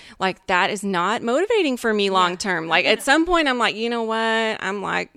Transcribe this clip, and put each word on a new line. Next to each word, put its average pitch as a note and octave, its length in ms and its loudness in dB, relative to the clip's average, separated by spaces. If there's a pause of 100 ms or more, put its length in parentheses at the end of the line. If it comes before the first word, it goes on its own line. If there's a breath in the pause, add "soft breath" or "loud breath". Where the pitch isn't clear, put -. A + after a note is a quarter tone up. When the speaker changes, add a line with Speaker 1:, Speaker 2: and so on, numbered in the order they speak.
(200 loud breath)
Speaker 1:
like, F#3 260 -2
that F3+ 240 2
is G#3 140 -6
not G3 400 -2
motivating D#4 520 0
for A3+ 160 -2
me G#3 120 2
Speaker 2:
Yeah. G3 80 0
Speaker 1:
long F#3 240 2
term. E3+ 320 -4
Like, E3+ 180 2
at G#3 160 2
Speaker 2:
<laughs> C4+ 80 2
Speaker 1:
some D#4+ 160 4
point, E4 220 2
I'm B3+ 100 0
like, G#3+ 160 0
"You A3+ 160 -4
know A#3 140 -2
what? A3 140 -2 (440)
I'm, G3 180 -6
like, F3 360 -4